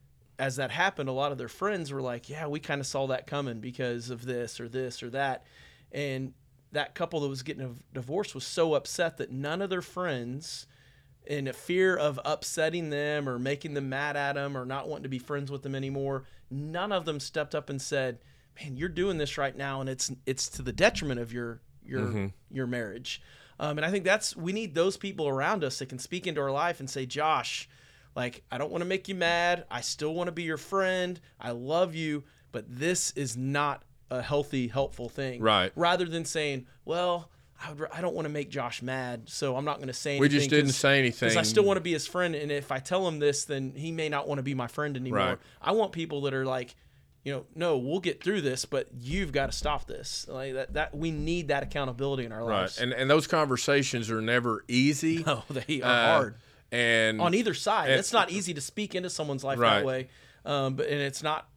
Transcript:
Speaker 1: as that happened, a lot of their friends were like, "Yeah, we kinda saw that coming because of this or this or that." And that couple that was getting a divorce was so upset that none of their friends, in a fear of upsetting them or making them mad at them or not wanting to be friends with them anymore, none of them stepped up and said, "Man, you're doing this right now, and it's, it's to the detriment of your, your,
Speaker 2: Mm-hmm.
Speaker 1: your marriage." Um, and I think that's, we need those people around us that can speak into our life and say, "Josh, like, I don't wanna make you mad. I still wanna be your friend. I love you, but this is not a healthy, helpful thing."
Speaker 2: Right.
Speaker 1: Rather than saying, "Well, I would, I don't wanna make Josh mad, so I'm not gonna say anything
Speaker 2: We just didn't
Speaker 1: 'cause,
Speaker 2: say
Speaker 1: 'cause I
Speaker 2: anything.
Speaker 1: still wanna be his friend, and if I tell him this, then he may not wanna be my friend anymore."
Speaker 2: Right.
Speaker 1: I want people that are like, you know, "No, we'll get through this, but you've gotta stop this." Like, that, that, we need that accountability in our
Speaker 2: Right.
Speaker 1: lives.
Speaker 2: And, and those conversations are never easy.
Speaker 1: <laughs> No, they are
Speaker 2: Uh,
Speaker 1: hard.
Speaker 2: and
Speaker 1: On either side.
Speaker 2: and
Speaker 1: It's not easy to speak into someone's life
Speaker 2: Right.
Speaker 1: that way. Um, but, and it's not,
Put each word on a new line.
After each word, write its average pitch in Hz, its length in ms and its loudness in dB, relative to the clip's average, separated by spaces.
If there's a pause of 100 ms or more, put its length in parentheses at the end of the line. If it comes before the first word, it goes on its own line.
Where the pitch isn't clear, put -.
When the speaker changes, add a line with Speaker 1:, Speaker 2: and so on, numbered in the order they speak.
(380)
Speaker 1:
as 135 180 -2
that 135 160 -2
happened, 156 380 0
a - 40 -2
lot 143 200 0
of 131 40 -6
their 123 120 -8
friends 185 420 -2
were 135 100 -4
like, 123 280 -6
"Yeah, 156 180 -8
we 147 140 -4
kinda 143 240 -4
saw 135 220 -2
that 131 200 -2
coming 135 320 -4
because 120 500 -4
of 120 140 -8
this 120 380 -6
or 117 80 -10
this 127 340 -6
or 123 60 -10
that." 135 360 -2 (460)
And 135 420 -4 (380)
that 147 240 -4
couple 165 240 -4
that 143 80 0
was 135 160 -6
getting 143 220 -8
a 123 60 -10 (220)
divorce 139 400 -6
was 131 120 -8
so 165 280 2
upset 165 440 0
that - 140 -6
none 147 300 -4
of 196 80 -2
their 180 120 -2
friends, 139 840 -6 (640)
in 143 220 -2
a - 20 -4
fear 185 460 4
of 147 260 2
upsetting 160 640 0
them 147 380 0
or 123 100 -2
making 139 360 -2
them 139 160 -2
mad 143 260 -2
at 143 200 0
them 139 220 -2
or 127 80 -4
not 135 220 -4
wanting 147 160 -6
to 151 60 -6
be 131 100 -4
friends 143 320 -4
with 139 100 -6
them 135 140 -4
anymore, 135 480 -2 (260)
none 160 440 -4
of 180 100 0
them 156 160 -4
stepped 147 340 -4
up 147 160 -4
and 139 120 -4
said, 131 380 -2 (420)
"Man, 139 160 -8
you're 160 100 -2
doing 175 300 0
this 147 200 -2
right 139 200 -2
now, 135 240 -4
and 131 80 -4
it's, 131 200 -4 (160)
it's 131 260 -2
to - 100 -10
the 127 100 -2
detriment 156 480 2
of 117 140 -6
your, 117 260 -6 (240)
your, - 160 -4
Speaker 2:
Mm-hmm. 107 280 0 (220)
Speaker 1:
your 131 160 -4
marriage." 120 560 -6 (380)
Um, 151 180 -2
and 151 80 0
I 170 60 0
think 196 140 0
that's, 208 320 2
we 180 160 -4
need 214 200 -4
those 175 220 4
people 160 320 -4
around 147 380 2
us 127 140 -4
that 131 100 -6
can 127 100 -10
speak 180 280 -6
into 151 120 0
our 139 120 0
life 165 280 0
and 135 100 -8
say, 135 160 -4
"Josh, 147 640 0 (480)
like, 123 260 -4 (100)
I 123 60 -4
don't 151 140 -2
wanna 175 140 -2
make 185 220 -2
you 190 80 -4
mad. 175 540 2
I 120 120 -4
still 151 340 -2
wanna 175 160 -2
be 165 120 -6
your 160 140 -2
friend. 185 640 0 (200)
I 120 120 -6
love 156 420 0
you, 156 300 -2 (280)
but 113 160 -8
this 160 440 0
is 120 260 -4
not 139 460 -2 (260)
a 127 120 -2
healthy, 135 460 0
helpful 123 420 -2
thing." 127 320 -6
Speaker 2:
Right. 104 340 6
Speaker 1:
Rather 175 300 4
than 165 200 -4
saying, 143 400 -2 (200)
"Well, 175 440 0 (340)
I 160 100 -10
would, 151 200 -6
I 160 80 -6
don't 180 140 -2
wanna 160 140 -2
make 147 200 -4
Josh 120 320 -4
mad, 123 480 -4
so 135 260 -2
I'm 135 80 -2
not 147 160 -2
gonna 131 140 -6
say - 240 -4
anything 135 40 4
Speaker 2:
We 143 80 10
just 143 200 4
didn't 147 200 6
Speaker 1:
'cause, 131 80 4
Speaker 2:
say 139 340 6
Speaker 1:
'cause - 100 -6
I 127 60 4
Speaker 2:
anything. 110 160 6
Speaker 1:
still 113 220 6
wanna 196 160 6
be 170 100 -2
his 151 160 0
friend, 180 260 0
and 147 180 -2
if 143 200 -2
I 131 80 0
tell 185 280 0
him 160 120 0
this, 143 260 4
then 135 300 -4
he 156 160 -6
may 160 180 -2
not 147 180 0
wanna 143 160 0
be 139 120 0
my 123 120 -2
friend 147 300 -2
anymore." 123 220 0
Speaker 2:
Right. 92 180 4 (240)
Speaker 1:
I 165 120 2
want 214 180 4
people 160 300 -4
that 139 120 0
are 135 120 0
like, 127 280 -4 (500)
you 139 100 -4
know, 127 200 -6
"No, 160 240 2
we'll 139 220 0
get 170 240 -2
through 196 180 2
this, 131 240 0
but 135 220 -2 (120)
you've 151 320 -2
gotta 135 200 2
stop 147 360 0
this." - 400 -8
Like, 131 280 -6
that, 131 180 -4
that, 151 220 -2
we 160 160 0
need 156 380 0
that 139 140 2
accountability 131 640 -2
in 113 60 -8
our 110 120 -6
Speaker 2:
Right. 107 180 2
Speaker 1:
lives. 95 180 -2
Speaker 2:
And, 123 140 2
and 131 160 2
those 147 180 6
conversations 139 800 2
are 110 120 0
never 117 460 2
easy. 147 560 4
Speaker 1:
<laughs> 156 40 0
No, 127 220 0
they 135 320 -2
are 123 100 4
Speaker 2:
Uh, 120 220 6
Speaker 1:
hard. 120 220 4 (360)
Speaker 2:
and 113 480 4
Speaker 1:
On 170 140 4
either 226 200 2
side. 196 360 2
Speaker 2:
and 135 100 8
Speaker 1:
It's - 140 0
not 220 180 6
easy 180 220 -2
to 147 80 -6
speak 202 340 -6
into 180 140 -2
someone's 147 340 -4
life 135 160 0
Speaker 2:
Right. 110 200 8
Speaker 1:
that 101 60 2
way. 131 220 -2 (380)
Um, 135 300 0
but, 139 120 -2
and 147 140 0
it's 139 200 -4
not, 156 360 -2